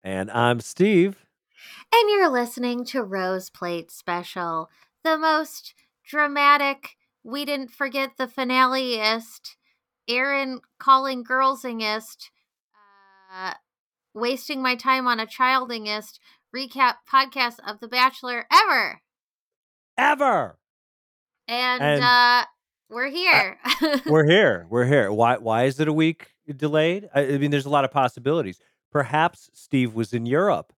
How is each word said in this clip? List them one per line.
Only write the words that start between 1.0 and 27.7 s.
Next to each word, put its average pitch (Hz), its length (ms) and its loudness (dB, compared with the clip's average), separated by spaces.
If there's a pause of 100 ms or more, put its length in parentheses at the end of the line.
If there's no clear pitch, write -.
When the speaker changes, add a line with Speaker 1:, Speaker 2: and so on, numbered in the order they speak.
Speaker 2:
And 453 160 6
you're 392 200 4
listening 240 560 -4
to 254 180 -4
Rose 190 460 -4
Plate 175 420 -8
Special, 175 800 -8 (340)
the 320 140 0
most 311 560 -2 (320)
dramatic, 285 920 0 (280)
we 262 220 -8
didn't 269 260 -6
forget 269 460 -4
the 254 100 -4
finale-ist, 247 1300 -2 (500)
Aaron 262 540 -4 (180)
calling 262 460 2
girlsingist, 233 1040 -2 (1040)
uh, 185 200 -6 (600)
wasting 254 480 -4
my 254 140 0
time 254 320 0
on 233 120 0
a 220 60 -4
childingist, 233 960 -2 (360)
recap 254 400 -2 (160)
podcast 262 440 0 (120)
of 208 120 -12
The 233 80 -16
Bachelor 247 680 -2
ever. 302 480 2 (960)
Speaker 1:
Ever. 262 600 2 (880)
Speaker 2:
And, 247 360 -2
Speaker 1:
And 147 200 2
Speaker 2:
uh, 247 420 4 (440)
we're 240 180 -6
Speaker 1:
I - 20 -8
Speaker 2:
here. 285 500 0 (220)
<laughs> 285 240 0
Speaker 1:
we're 156 240 4
here. 135 400 4
We're 120 160 2
here. 123 260 2
Why, 117 260 2
why 113 280 0
is 135 140 -2
it 156 80 0
a 156 60 0
week 160 380 0 (240)
delayed? 156 600 -2
I, 139 60 4
I 139 160 0
mean, 143 140 0
there's 139 140 -2
a 143 40 -10
lot 143 160 2